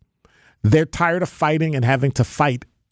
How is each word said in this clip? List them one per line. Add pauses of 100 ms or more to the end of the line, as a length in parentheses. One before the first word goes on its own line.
(640)
They're
tired
of
fighting
and
having
to
fight (260)